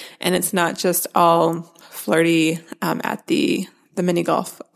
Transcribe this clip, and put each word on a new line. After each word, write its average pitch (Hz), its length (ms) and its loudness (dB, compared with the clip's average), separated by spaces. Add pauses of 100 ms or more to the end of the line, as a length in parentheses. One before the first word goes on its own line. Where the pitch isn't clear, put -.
(200)
And 180 160 0
it's 180 160 -2
not 175 260 0
just 180 380 -2
all 170 460 4 (280)
flirty, 165 680 2 (200)
um, 160 220 -2
at - 240 -6
the, - 400 0 (300)
the 185 80 -2
mini 175 180 0
golf, 170 400 -4 (140)